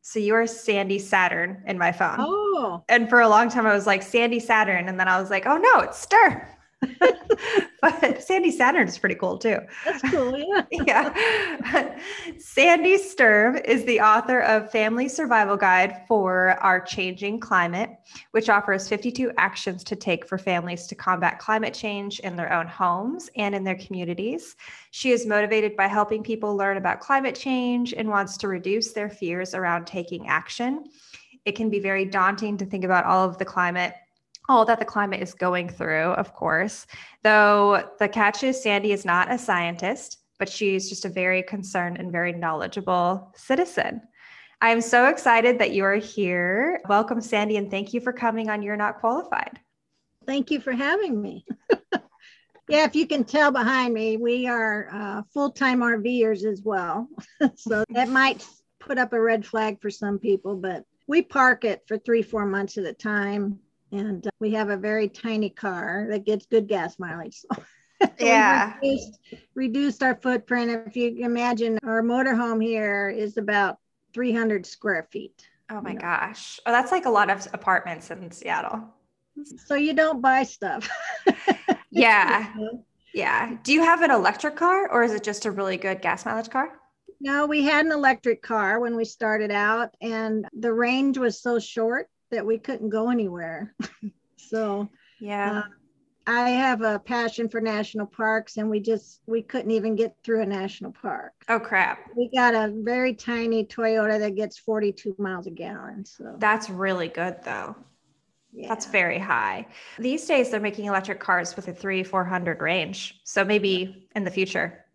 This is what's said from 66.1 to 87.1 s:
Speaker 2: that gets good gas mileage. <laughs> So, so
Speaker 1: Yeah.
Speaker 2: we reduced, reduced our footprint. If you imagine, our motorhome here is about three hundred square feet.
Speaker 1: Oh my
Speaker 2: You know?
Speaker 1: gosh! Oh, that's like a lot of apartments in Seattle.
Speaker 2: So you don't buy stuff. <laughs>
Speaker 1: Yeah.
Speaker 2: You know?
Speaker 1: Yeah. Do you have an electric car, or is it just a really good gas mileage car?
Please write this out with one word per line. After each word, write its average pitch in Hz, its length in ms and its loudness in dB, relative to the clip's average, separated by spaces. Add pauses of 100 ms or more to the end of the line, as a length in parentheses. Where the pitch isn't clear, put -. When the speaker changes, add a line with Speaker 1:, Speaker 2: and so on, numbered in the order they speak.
Speaker 2:
that 208 160 -4
gets 214 180 -2
good 214 220 2
gas 170 320 -4
mileage. 165 420 -12 (100)
<laughs> - 20 -2 (480)
So, 370 60 4 (100)
so 233 80 -2
Speaker 1:
Yeah. 214 560 4
Speaker 2:
we 277 100 0
reduced, 226 280 -6 (360)
reduced 262 480 -2
our 254 120 2
footprint. 247 560 -2 (160)
If 220 80 -16
you 240 220 -2
imagine, 240 640 0
our 226 180 0
motorhome 233 640 0
here 208 460 -2
is 208 260 -6
about 202 420 0 (360)
three 240 180 -2
hundred 220 340 0
square 170 460 -6
feet. - 340 -14 (240)
Speaker 1:
Oh 214 120 -12
my - 80 -8
Speaker 2:
You 196 60 -8
know? - 60 -12
Speaker 1:
gosh! 175 640 -6
Oh, 240 60 0
that's 254 220 2
like 349 140 0
a - 20 0
lot 208 200 4
of 196 220 -2
apartments 180 580 -2
in 175 220 -12
Seattle. - 500 -6 (840)
Speaker 2:
So 285 100 -2
you 294 180 0
don't 311 280 2
buy 262 220 4
stuff. 202 440 -6 (400)
<laughs> - 20 8 (640)
Speaker 1:
Yeah. 214 640 4
Speaker 2:
You 214 60 -8
know? 226 240 -10 (280)
Speaker 1:
Yeah. 226 500 -2
Do 262 100 2
you 320 100 6
have 339 180 6
an 302 100 4
electric 226 440 2
car, 370 360 2
or 233 120 4
is 226 100 2
it 214 100 -4
just 208 220 -6
a 208 60 0
really 190 260 -4
good 190 240 -4
gas 185 240 -2
mileage 226 240 -6
car? 277 300 -4 (400)